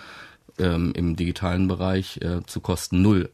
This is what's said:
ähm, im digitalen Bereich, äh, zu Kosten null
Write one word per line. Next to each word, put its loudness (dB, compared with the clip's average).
ähm, 0
im -2
digitalen 0
Bereich, -2
äh, -4
zu -8
Kosten 0
null 4